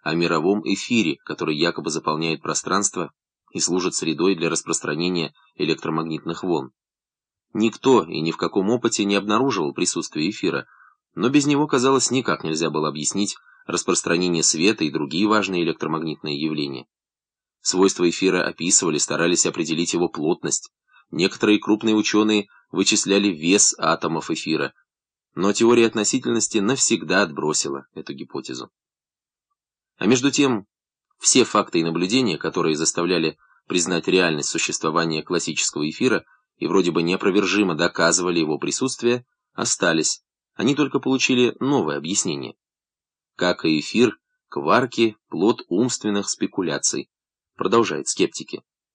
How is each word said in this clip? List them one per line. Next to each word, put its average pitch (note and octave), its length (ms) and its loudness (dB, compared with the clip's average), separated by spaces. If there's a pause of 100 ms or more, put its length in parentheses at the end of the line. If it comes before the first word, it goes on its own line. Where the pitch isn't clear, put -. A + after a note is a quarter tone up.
о D#2 120 -2
мировом E2+ 500 0
эфире, G2 600 -2
который D#2 320 -4
якобы D#2+ 340 -2
заполняет D#2 500 -4
пространство F#2+ 720 -4 (400)
и E2+ 80 -8
служит F2+ 340 0
средой E2 400 0
для E2 140 -2
распространения D#2+ 840 -4 (220)
электромагнитных E2 880 -4
волн. D#2 300 -2 (800)
Никто A2 520 2
и D#2+ 160 -6
ни D#2+ 100 -2
в - 60 -4
каком F#2+ 340 0
опыте A#2 340 0
не G2+ 120 2
обнаруживал G#2 580 0
присутствие E2+ 560 -2
эфира, D2+ 360 -4 (480)
но G2+ 140 0
без C#3 180 4
него, D3 200 2
казалось, C3+ 440 2
никак A2+ 340 -2
нельзя D#2+ 260 -2
было D2+ 180 -2
объяснить D2+ 480 -4 (300)
распространение F2 760 0
света E2 420 2
и D2+ 60 0
другие D2+ 360 -2
важные F#2+ 380 0
электромагнитные D#2 760 -4
явления. C#2+ 460 -4 (760)
Свойства F#2 480 2
эфира F2+ 380 0
описывали, E2 520 0
старались E2+ 480 0
определить E2 460 -2
его E2+ 160 0
плотность. - 640 -4 (400)
Некоторые G#2 480 2
крупные G#2+ 360 0
учёные G#2+ 520 2 (240)
вычисляли G2 580 2
вес F2 500 2
атомов D#2+ 520 -2
эфира. D#2 420 -2 (640)
Но F#2+ 180 2
теория A#2 340 6
относительности A2+ 720 0
навсегда F#2+ 640 2
отбросила D2 720 -2
эту D2 200 -10
гипотезу. C2 560 -12 (1300)
А F2 80 -4
между B2+ 240 4
тем, B2+ 360 0 (520)
все - 260 4
факты G2+ 360 0
и E2 40 2
наблюдения, F2+ 540 0
которые D#2+ 380 0
заставляли E2 600 0 (300)
признать E2+ 420 -2
реальность F2 400 2
существования E2 720 -2
классического D#2 640 -2
эфира G2 360 0 (360)
и - 60 -2
вроде F2 260 2
бы E2 100 2
неопровержимо F#2+ 720 2
доказывали E2+ 640 2
его D2+ 200 0
присутствие, B2 640 -2 (300)
остались. - 680 -2 (320)
Они C3+ 200 2
только C#3 260 0
получили B2 580 2
новое A2 380 0
объяснение. C#2+ 580 -4 (800)
Как F2+ 300 0
и D#2 160 2
эфир, A2 380 2 (300)
кварки — A2 680 0 (140)
плод G2 380 2
умственных G2+ 600 -2
спекуляций, D2+ 840 -4 (460)
продолжают F#2+ 520 0
скептики. - 540 -4 (320)